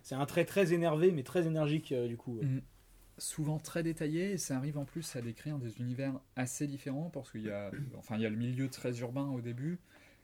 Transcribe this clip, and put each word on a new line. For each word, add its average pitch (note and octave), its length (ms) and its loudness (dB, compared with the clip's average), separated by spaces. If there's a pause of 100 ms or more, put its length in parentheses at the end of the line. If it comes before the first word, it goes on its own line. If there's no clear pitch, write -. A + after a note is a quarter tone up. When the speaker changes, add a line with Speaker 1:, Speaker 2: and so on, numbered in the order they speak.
Speaker 1:
c'est - 140 -8
un C#3 100 0
trait E3+ 200 4
très F#3 260 4
énervé, E3+ 400 6
mais D3 120 2
très F3 220 2
énergique, D#3 460 2
euh, B2 160 2
du A#2 80 -2
coup, A#2+ 220 -4
ouais. B2+ 80 0
Speaker 2:
Mm. C3+ 160 2 (560)
Souvent D#3 420 -2
très - 240 -2
détaillé, E3 500 0
et F#3 40 0
ça - 180 -2
arrive C#3+ 220 -2
en C#3 80 -2
plus - 320 -6
à B2 40 -2
décrire A#2+ 360 -4
des A#2 240 -4
univers B2+ 320 0 (240)
assez B2+ 300 0
différents, C#3+ 420 -4
parce C#3 220 -8
qu'il A2+ 100 -6
y G#2+ 80 -2
a, G2+ 220 -4
<clears throat> B2+ 260 -6
enfin, - 180 -6
il A2 60 2
y A2+ 40 4
a A2 40 2
le G#2+ 80 -2
milieu B2+ 320 0
très B2 300 -4
urbain B2+ 280 -2
au B2+ 140 -2
début, B2+ 380 -4 (440)